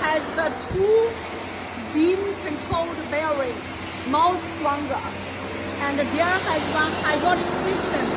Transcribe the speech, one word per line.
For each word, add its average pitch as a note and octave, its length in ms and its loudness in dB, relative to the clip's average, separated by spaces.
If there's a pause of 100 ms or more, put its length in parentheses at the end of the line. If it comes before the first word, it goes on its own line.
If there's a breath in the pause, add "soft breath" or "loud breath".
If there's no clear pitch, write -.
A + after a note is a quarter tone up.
has D#4 200 2 (120)
the D#4+ 160 0 (160)
two G#4 320 4 (920)
beam F4 260 4 (240)
controlled E4 560 -4 (100)
bearing, C#4+ 460 0 (560)
more E4+ 240 6 (240)
stronger. C#4+ 440 -2 (840)
And C#4+ 80 0
there D#4 400 2 (160)
has D#4 100 2 (140)
one D#4+ 180 4 (140)
hydraulic F4 400 4 (160)
system. - 420 2 (120)